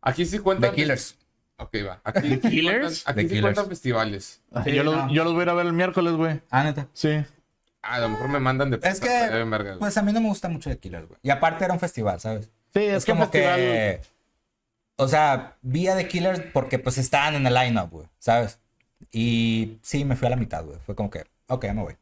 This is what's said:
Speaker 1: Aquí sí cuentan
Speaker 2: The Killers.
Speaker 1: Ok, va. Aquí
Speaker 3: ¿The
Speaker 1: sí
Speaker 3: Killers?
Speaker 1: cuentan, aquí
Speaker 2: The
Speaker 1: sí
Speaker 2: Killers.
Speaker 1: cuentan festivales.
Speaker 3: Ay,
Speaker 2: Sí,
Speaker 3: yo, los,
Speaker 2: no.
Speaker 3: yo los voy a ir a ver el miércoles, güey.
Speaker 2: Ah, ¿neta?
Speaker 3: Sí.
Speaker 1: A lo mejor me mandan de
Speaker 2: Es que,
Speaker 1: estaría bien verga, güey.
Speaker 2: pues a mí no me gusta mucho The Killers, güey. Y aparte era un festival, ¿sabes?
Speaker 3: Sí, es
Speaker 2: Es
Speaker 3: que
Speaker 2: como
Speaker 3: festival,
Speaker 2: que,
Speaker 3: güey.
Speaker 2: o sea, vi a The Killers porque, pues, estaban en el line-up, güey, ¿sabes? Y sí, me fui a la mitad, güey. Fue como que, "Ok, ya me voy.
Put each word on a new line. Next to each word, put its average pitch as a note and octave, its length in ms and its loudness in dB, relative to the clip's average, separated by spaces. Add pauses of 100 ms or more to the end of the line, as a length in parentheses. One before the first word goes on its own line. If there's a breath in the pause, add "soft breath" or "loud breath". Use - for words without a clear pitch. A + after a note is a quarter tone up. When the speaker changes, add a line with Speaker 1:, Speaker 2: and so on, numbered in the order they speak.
Speaker 1:
Aquí E3+ 240 0
sí F#3+ 140 -4
cuentan F#3+ 320 2
Speaker 2:
The F#2+ 40 -6
Killers. - 420 -2 (400)
Speaker 1:
Ok, - 180 -12 (120)
va. F#2 160 -12
Aquí - 340 0
Speaker 3:
¿The - 40 -4
Speaker 1:
sí - 140 2
Speaker 3:
Killers? F#3+ 480 0
Speaker 1:
cuentan, C#3 100 -4
aquí - 20 -2
Speaker 2:
The G#2 60 0
Speaker 1:
sí E3+ 80 2
Speaker 2:
Killers. A2 140 0
Speaker 1:
cuentan G3+ 240 0
festivales. A2+ 720 -4 (120)
Speaker 3:
Ay, A#2+ 120 -4
Speaker 2:
Sí, - 80 0
Speaker 3:
yo, D3 100 2
los, D#3 120 2
Speaker 2:
no. C3+ 180 -2
Speaker 3:
yo D#3 100 4
los E3 100 0
voy E3+ 80 2
a - 20 2
ir E3+ 60 2
a F3 40 2
ver F3 120 0
el E3+ 80 0
miércoles, F3 400 2
güey. D#3+ 360 0
Speaker 2:
Ah, C3 140 2
¿neta? D3 300 -2
Speaker 3:
Sí. D3+ 300 0 (580)
Speaker 1:
A A#2+ 180 -4
lo A2+ 100 0
mejor B2+ 200 -4
me C#3+ 100 0
mandan C3 320 0
de A#2 100 0
Speaker 2:
Es F#3 180 0
que, A#3+ 80 -2
Speaker 1:
estaría A#3 300 2
bien A#2 120 -2
verga, G#2+ 220 -2
güey. F3+ 80 -12
Speaker 2:
pues G#3 180 -2
a G#3+ 40 2
mí G3+ 120 2
no A3+ 80 2
me A3+ 80 2
gusta G3 200 -4
mucho D3 200 -6
The B2+ 80 -4
Killers, E2+ 300 -12
güey. - 140 -20
Y C3 80 -4
aparte E3 360 2
era F3+ 80 0
un E3+ 60 -2
festival, G#2+ 400 -2
¿sabes? A2 300 -6 (240)
Speaker 3:
Sí, G3 120 2
es G3+ 120 2
Speaker 2:
Es - 80 -2
Speaker 3:
que F#3+ 60 2
Speaker 2:
como E3+ 140 4
Speaker 3:
festival, D#3 340 2
Speaker 2:
que, A2+ 420 2
Speaker 3:
güey. - 80 -18 (880)
Speaker 2:
o C3+ 100 2
sea, D3 540 2
vi D3 260 0
a F#3+ 80 4
The F#3 120 0
Killers F3+ 340 0 (120)
porque, C3 260 0
pues, B2+ 180 -2
estaban C#3+ 380 2
en C#3 100 2
el B2 80 4
line-up, A#2 360 2
güey, D#2+ 180 -16 (120)
¿sabes? A#2 400 2 (520)
Y A2+ 680 0
sí, C#3+ 240 -4
me C3 100 0
fui B2+ 120 0
a A#2+ 40 2
la B2 60 0
mitad, F#2+ 280 -4
güey. D2+ 200 -16
Fue G2+ 100 -8
como G2+ 140 -4
que, - 160 -12 (220)
"Ok, C3 180 -2
ya G2+ 80 -2
me G#2+ 100 -4
voy. D2+ 180 -10